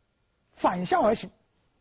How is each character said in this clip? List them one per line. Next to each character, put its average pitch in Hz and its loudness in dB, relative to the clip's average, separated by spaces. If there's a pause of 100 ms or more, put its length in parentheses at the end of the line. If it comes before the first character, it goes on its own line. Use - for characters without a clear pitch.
(540)
反 180 -2
向 339 0
而 220 4
行。 185 -14 (520)